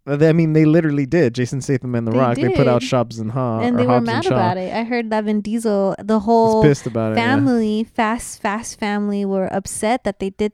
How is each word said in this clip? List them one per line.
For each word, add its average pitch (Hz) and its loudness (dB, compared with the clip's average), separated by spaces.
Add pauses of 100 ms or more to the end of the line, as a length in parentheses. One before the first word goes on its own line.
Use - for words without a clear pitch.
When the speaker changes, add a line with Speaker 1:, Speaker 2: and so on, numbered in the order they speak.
Speaker 1:
I 147 4
mean, 165 4
they 156 6
literally 151 2
did. 131 2
Jason 127 -2
Statham 123 -4
and 117 -2
The 113 -2
Speaker 2:
They 117 0
Speaker 1:
Rock, 120 2
they - 0
put 359 2
out 120 2
Speaker 2:
did. 127 -6
Speaker 1:
Shops 120 -2
and 113 -6
Haw-, 120 -2
Speaker 2:
And 240 0
Speaker 1:
or 240 0
Speaker 2:
they 247 0
were 247 2
Speaker 1:
Hobbs 240 2
Speaker 2:
mad 233 -2
Speaker 1:
and 330 -2
Shaw. 359 2
Speaker 2:
about 185 0
it. 185 -6
I 226 -4
heard 233 -4
that 214 -2
Vin 214 0
Diesel, 208 -2
the 214 0
whole 226 4
Speaker 1:
Was 220 6
pissed 143 0
about 113 -2
it, - -2
yeah. 233 2
Speaker 2:
family, 233 0
Fast, 226 -4
Fast 220 -6
family, 208 -4
were 190 -2
upset 214 -4
that 196 -6
they 196 -6
did 214 -4